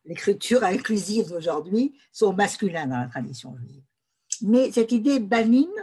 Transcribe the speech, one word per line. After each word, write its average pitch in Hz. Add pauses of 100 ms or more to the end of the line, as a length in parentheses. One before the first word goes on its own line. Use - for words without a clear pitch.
l'écriture 202
inclusive 202
d'aujourd'hui 170 (140)
sont 202
masculins 185
dans 127
la 127
tradition 131
juive. - (600)
Mais 233
cette 226
idée 247
Banim, 226 (120)